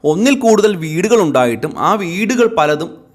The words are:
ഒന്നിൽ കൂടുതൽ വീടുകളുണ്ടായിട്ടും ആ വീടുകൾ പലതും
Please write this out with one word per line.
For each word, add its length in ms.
ഒന്നിൽ 320
കൂടുതൽ 260
വീടുകളുണ്ടായിട്ടും 880
ആ 20
വീടുകൾ 420
പലതും 320